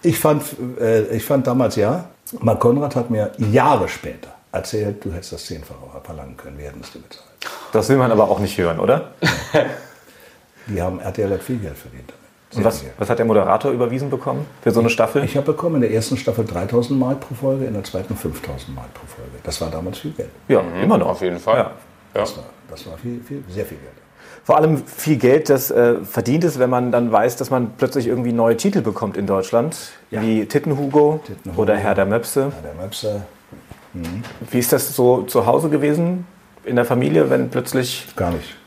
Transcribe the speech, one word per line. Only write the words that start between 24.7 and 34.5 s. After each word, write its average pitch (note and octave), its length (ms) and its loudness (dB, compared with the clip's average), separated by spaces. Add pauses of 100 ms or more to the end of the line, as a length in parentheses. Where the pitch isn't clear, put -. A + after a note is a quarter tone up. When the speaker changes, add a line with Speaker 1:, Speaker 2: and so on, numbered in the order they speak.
Speaker 2:
viel - 300 0
Geld, B2+ 340 4
das, C3 200 2
äh, A#2+ 340 4
verdient B2 400 0
ist, C#3 140 0
wenn B2 120 4
man B2 220 0
dann A#2+ 200 2
weiß, A#2 240 4
dass C3 140 -6
man B2 280 0
plötzlich C3 300 0
irgendwie B2 240 0
neue A#2 240 4
Titel G3 260 2
bekommt G#2 340 -4
in G2+ 100 -4
Deutschland, G#2+ 500 0 (340)
Speaker 1:
Ja. A2 100 -4
Speaker 2:
wie A2 260 0
Tittenhugo D3 800 2
Speaker 1:
Tittenhugo. F#2+ 380 -6
Speaker 2:
oder G#2 140 4
Herr G2+ 180 0
der G2 120 2
Möpse. C3+ 460 0
Speaker 1:
Herr - 220 -14
der E2 80 -12
Möpse. G#2 400 -6 (720)
Mhm. F2+ 280 -8 (280)